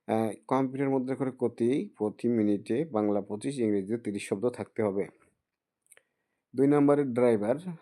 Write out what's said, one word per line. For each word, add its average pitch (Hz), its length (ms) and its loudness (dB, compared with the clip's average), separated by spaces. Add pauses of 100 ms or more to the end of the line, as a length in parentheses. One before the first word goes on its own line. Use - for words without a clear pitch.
আহ, 110 220 0 (160)
কম্পিউটার 135 440 0
মুদ্রা 131 240 0
করে 131 240 -4
গতি 117 320 0 (280)
প্রতি 107 300 -2
মিনিটে 107 560 0
বাংলা 104 360 0
পঁচিশ, 104 380 -6
ইংরেজিতে 107 400 0
তিরিশ 104 300 -8
শব্দ 104 200 -2
থাকতে - 340 -6
হবে। 98 220 0 (1500)
দুই 135 100 4
নম্বরের 143 480 4
ড্রাইভার, 117 420 4 (260)